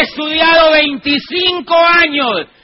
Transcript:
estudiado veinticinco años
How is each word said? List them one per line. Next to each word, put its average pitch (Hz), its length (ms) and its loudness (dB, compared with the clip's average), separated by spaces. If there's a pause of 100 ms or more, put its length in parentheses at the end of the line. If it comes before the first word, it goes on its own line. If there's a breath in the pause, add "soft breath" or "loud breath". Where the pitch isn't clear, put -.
estudiado 320 720 2
veinticinco 302 1000 -2
años 294 720 0 (180 soft breath)